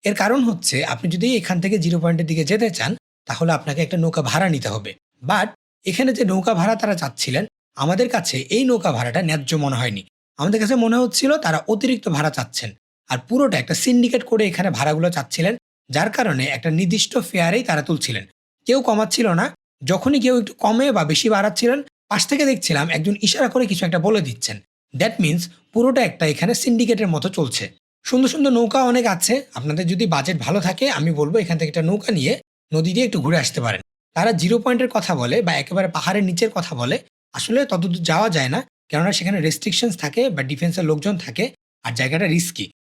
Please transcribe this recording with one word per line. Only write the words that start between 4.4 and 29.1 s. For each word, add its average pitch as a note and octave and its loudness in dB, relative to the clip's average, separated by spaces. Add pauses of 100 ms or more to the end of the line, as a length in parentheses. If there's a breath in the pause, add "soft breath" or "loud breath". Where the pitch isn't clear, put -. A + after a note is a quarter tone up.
নিতে A#2 -4
হবে। G2+ -8 (380)
But G#3 2 (380)
এখানে C4 2
যে C4 2
নৌকা F#3+ 2
ভাড়া G#3+ 2
তারা G#3 0
চাচ্ছিলেন, C#3 -4 (400)
আমাদের F#3 2
কাছে E3+ -2 (180)
এই B3+ 4
নৌকা G3+ 2
ভাড়াটা B2 0
ন্যায্য D3+ -2 (120)
মনে C3+ 0
হয়নি। G2+ -4 (380)
আমাদের G#3 2
কাছে G#3+ 2
মনে A3+ 4
হচ্ছিল B3+ 2 (140)
তারা D#3+ 2 (140)
অতিরিক্ত A3+ -2 (100)
ভাড়া D3+ 0
চাচ্ছেন, A#2 -8 (400)
আর B2+ -2 (100)
পুরোটা B3 2
একটা E3+ -2
সিন্ডিকেট B3 4
করে A3 2
এখানে F3+ -2
ভাড়াগুলো D#3 0
চাচ্ছিলেন, E3 -2 (360)
যার D3+ 0
কারণে D#3 0 (120)
একটা B2+ -4 (100)
নির্দিষ্ট G3 0 (160)
ফেয়ারেই F#3 0
তারা D3+ 0
তুলছিলেন, A#2+ -2 (440)
কেউ C4 4
কমাচ্ছিল A3 2 (120)
না। A3+ 2 (460)
যখনই B3+ 2
কেউ B3+ 4
একটু G3 -8 (100)
কমে A#3 2 (100)
বা E3 2
বেশি D#3+ 0
বাড়াচ্ছিলেন, G#3+ 2 (320)
পাশ G#3 0
থেকে C#4+ 2
দেখছিলাম E3 0 (100)
একজন G3+ 0 (100)
ইশারা A#3+ 2
করে B3+ 2
কিছু F3 -2
একটা E3+ 0
বলে G#3+ 2
দিচ্ছেন। A2+ -8 (360)
That E3 0 (100)
means E3 0 (300 loud breath)
পুরোটা B3 4
একটা - -4
এখানে G3 0
সিন্ডিকেটের A3+ 2
মতো D#3 -2 (100)
চলছে। B2+ -2 (440)
সুন্দর B3+ 4
সুন্দর C#4 2
নৌকা A#3 2 (120)
অনেক A#3+ 2 (100)